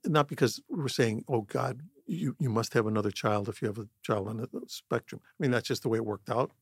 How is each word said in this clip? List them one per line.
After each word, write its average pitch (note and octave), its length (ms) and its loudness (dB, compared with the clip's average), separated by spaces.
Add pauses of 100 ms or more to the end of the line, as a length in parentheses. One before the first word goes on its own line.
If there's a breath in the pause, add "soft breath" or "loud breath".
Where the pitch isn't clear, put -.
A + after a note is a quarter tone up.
not D3+ 240 4
because B2+ 400 2
we're D3+ 200 -2
saying, A#2 400 2
"Oh, A#2 140 0
God, B2 400 -4 (240)
you, D#3+ 320 -2
you C3+ 120 0
must A2+ 240 0
have A2+ 120 4
another G#2+ 240 0
child G#2 380 0
if - 140 -8
you A#2+ 60 0
have G#2 100 -4
a G#2+ 100 -10 (140)
child G#2 260 0
on A2 100 -6
the A#2 100 -6 (180)
spectrum." - 580 -4
I - 180 -8
mean, C3+ 80 4
that's A#2 180 0
just A#2 140 -2
the C3+ 80 -2
way A2+ 80 2
it A2+ 80 0
worked G#2 240 -6
out. A#2+ 200 0 (120)